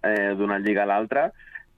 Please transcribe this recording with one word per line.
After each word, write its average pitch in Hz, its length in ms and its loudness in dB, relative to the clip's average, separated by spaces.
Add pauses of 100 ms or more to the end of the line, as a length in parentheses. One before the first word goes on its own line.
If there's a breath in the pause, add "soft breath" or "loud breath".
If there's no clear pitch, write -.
eh, 101 300 0 (100)
d'una 101 240 0
lliga 101 220 2
a - 20 -2
l'altra, 113 400 0 (500 loud breath)